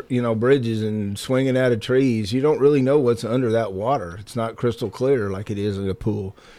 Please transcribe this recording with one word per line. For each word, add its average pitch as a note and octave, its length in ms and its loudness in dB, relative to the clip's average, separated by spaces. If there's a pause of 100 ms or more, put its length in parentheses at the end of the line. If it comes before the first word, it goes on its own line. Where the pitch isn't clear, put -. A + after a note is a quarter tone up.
you B2 140 -2
know, A#2+ 140 0
bridges A#2 460 2
and G#2+ 380 -4
swinging C3 380 0
out B2+ 160 4
of A2 80 -2
trees. B2 500 2
You C3 100 0
don't D3+ 180 2
really C#3+ 220 6
know C3 160 4
what's A#2+ 280 2
under A#2+ 260 0
that A2 220 0
water. G2 460 -2
It's - 180 -14
not A2+ 180 -4
crystal A#2 340 -2
clear B2+ 400 0
like G2 220 -6
it G2+ 60 -4
is G2+ 200 -2
in G2 120 -4
a F#2 60 0
pool. G#2 400 -6 (240)